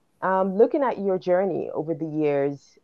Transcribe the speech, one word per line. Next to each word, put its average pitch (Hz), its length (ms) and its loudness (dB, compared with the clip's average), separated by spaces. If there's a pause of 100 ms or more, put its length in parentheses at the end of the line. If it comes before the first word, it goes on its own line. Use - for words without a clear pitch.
(220)
Um, 190 340 0
looking 269 260 4
at 240 160 -2
your 196 200 0
journey 180 520 0
over 156 240 -4
the 156 120 -6
years 143 760 -2